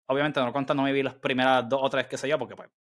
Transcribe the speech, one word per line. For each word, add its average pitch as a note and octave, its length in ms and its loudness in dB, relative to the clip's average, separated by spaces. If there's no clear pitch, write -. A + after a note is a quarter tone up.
obviamente C#3+ 340 0
no A#2+ 120 0
contando C#3 300 0
maybe C#3 200 2
las C3 140 -4
primeras B2+ 520 2
dos C3+ 140 0
o C3+ 80 2
tres, C3 180 0
qué C3 100 -8
sé C3 100 -6
yo, D3+ 100 0
porque G2+ 180 -10
pues - 140 -20